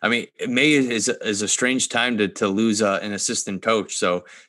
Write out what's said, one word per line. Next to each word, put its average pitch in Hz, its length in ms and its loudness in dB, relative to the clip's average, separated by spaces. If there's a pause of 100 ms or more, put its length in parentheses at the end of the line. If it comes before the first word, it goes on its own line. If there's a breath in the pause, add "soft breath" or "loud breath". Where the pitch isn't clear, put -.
I 107 60 2
mean, 117 180 0 (200)
May 135 260 4
is, 120 340 2
is 107 340 -2
a 101 60 -2
strange 127 420 0
time 120 280 0
to, 104 100 2
to 101 200 -2
lose, 107 320 2
uh, 98 220 2
an 104 120 -6
assistant 101 500 -4
coach. 110 320 0
So 90 300 0 (240 loud breath)